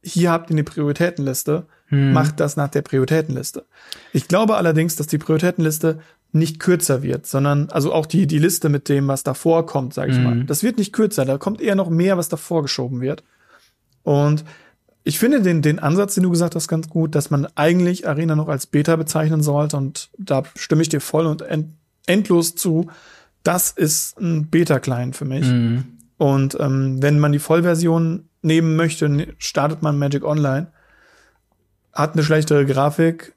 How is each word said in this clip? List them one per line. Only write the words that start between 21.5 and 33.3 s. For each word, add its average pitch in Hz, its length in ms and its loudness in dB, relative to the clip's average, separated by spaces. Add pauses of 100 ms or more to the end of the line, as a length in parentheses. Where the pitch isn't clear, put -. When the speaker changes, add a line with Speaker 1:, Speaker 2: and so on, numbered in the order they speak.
Speaker 1:
endlos 175 500 2
zu. 165 340 0 (540)
Das 175 280 0
ist - 480 -2
ein 160 300 -2
Beta-Client 131 680 0
für 147 80 -8
mich. 135 220 -2
Speaker 2:
Mhm. 120 360 2 (340)
Speaker 1:
Und, 135 420 2
ähm, 135 420 -2
wenn 147 180 4
man 147 120 4
die 143 80 2
Vollversion 165 920 0 (120)
nehmen 160 360 2
möchte, 160 320 0
ne-, 147 300 -2
startet 156 420 -2
man 151 160 0
Magic 143 260 -2
Online. 151 440 0 (1200)
Hat 151 220 -2
eine 160 100 2
schlechtere 151 420 4
Grafik 147 720 0